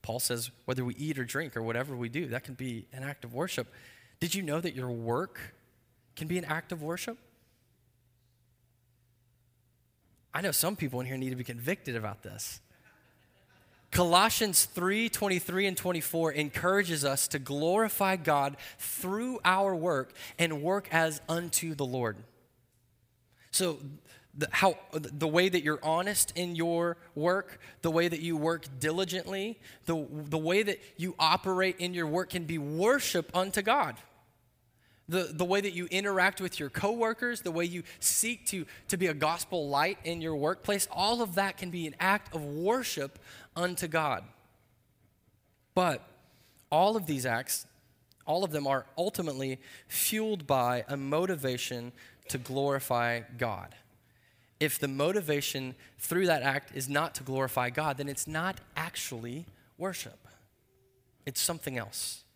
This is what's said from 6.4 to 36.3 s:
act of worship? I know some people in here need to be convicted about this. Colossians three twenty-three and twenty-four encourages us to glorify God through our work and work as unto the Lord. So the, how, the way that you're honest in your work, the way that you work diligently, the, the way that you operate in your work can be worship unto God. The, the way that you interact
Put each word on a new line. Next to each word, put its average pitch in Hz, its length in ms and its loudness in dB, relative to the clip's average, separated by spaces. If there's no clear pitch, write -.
act 156 280 -4
of 160 100 -8
worship? 180 340 -6
I 151 60 -2
know 185 100 0
some 170 240 2
people 127 260 -2
in 127 60 -4
here 131 100 -6
need 131 140 -2
to 127 60 -4
be 123 80 -6
convicted 127 500 -4
about 107 300 -6
this. - 360 -10
Colossians 180 720 6
three 202 440 0
twenty-three 190 600 0
and 180 80 -2
twenty-four 165 560 0
encourages 165 720 2
us 139 240 2
to 156 100 -2
glorify 185 800 2
God 143 400 2
through 220 680 -4
our 190 320 4
work 156 360 0
and 160 200 2
work 190 300 0
as 160 380 2
unto 165 480 -2
the 139 100 -2
Lord. 123 300 -2
So 170 260 0
the, 143 160 -4
how, 185 280 4
the 151 360 -2
way 175 220 4
that 175 120 2
you're 151 200 2
honest 175 520 2
in 175 220 -4
your 170 400 0
work, 180 460 0
the 170 80 2
way 170 180 4
that 165 120 -2
you 165 140 -2
work 160 300 0
diligently, 185 800 -2
the, 160 260 0
the 151 280 -4
way 175 240 4
that 202 180 0
you 175 220 -4
operate 185 600 4
in 180 140 -2
your 175 140 0
work 165 240 0
can 175 140 -2
be 160 120 -2
worship 170 800 2
unto 196 240 2
God. 196 360 2
The, 175 180 0
the 156 200 -2
way 190 160 4
that 196 140 -2
you 175 160 -4
interact 190 500 2